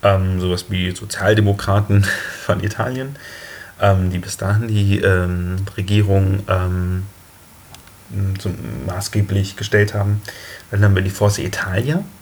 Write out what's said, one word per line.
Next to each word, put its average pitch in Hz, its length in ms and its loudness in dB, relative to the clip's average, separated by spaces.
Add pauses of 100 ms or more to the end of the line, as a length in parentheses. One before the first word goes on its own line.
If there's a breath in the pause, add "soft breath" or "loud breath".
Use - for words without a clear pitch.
ähm, 92 360 2
sowas 90 300 -2
wie 90 260 -2
Sozialdemokraten 101 1120 2 (180)
<laughs> - 200 -12
von 87 180 -2
Italien, 127 540 -6 (640 loud breath)
ähm, 95 300 4
die 90 80 -2
bis - 180 -8
dahin 104 320 0
die, 101 320 2
ähm, 90 560 2 (200)
Regierung, 98 720 2
ähm, 92 560 0 (1300)
zum, 90 160 -6 (320)
maßgeblich 98 720 -2
gestellt 104 380 0
haben. 104 260 0 (500 loud breath)
Dann 98 140 2
haben 101 100 6
wir 92 80 4
die 95 80 0
Forza 101 320 0
Italia 127 640 -2 (160)